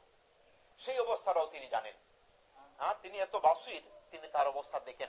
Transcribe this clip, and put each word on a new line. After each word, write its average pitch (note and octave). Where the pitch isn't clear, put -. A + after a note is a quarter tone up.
সেই C4
অবস্থাটাও F#3+
তিনি C3+
জানেন। A2
আর E3+
তিনি G3
এত F#3+
বাসির, E3
তিনি D#3
তার C#3+
অবস্থা C#3
দেখেন, C3